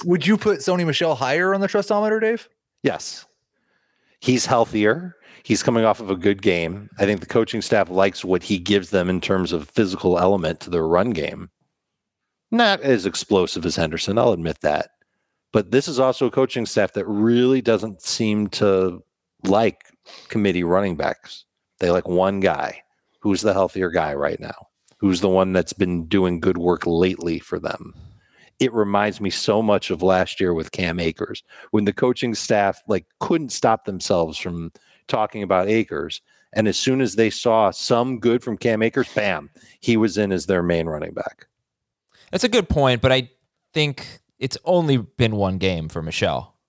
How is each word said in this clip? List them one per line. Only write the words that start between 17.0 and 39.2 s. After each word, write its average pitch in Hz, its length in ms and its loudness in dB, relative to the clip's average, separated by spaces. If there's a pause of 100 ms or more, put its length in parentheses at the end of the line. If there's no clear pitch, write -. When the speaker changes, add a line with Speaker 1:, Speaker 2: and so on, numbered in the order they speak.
Speaker 2:
really 120 540 2
doesn't 107 420 -2
seem 107 480 -2
to 92 520 0 (420)
like 101 420 2 (420)
committee 95 360 0
running 90 320 2
backs. - 480 -6 (360)
They 90 100 2
like 87 160 2
one 92 320 0
guy. 80 440 -2 (380)
Who's 98 220 0
the 104 100 2
healthier 92 380 0
guy 78 240 -2
right 71 240 -4
now? - 300 -16 (300)
Who's 92 220 2
the 101 80 2
one 95 240 2
that's 90 200 0
been 87 340 -2
doing 90 320 2
good 87 200 2
work 87 280 0
lately 85 540 0
for - 180 -8
them? - 360 -10 (680)
It 127 120 0
reminds 104 480 0
me 98 100 -4
so 107 300 0
much 107 300 0
of 87 120 -4
last 92 360 2
year 87 160 0
with 80 160 -6
Cam 87 300 -4
Akers, - 420 -6 (300)
when 107 120 2
the 101 80 0
coaching 127 400 0
staff, 101 540 0
like, 98 200 -2 (120)
couldn't 160 320 -2
stop - 360 0
themselves 87 520 -2
from 85 320 -8 (380)
talking 107 340 -2
about 95 260 2
Akers. 87 520 -2 (320)
And 110 160 0
as 92 80 0
soon 131 240 0
as 107 160 -2
they 113 120 4
saw 110 440 2
some 123 480 0
good 120 240 2
from 110 120 -6
Cam 113 260 0
Akers, 117 320 0
bam, 95 360 -2 (300)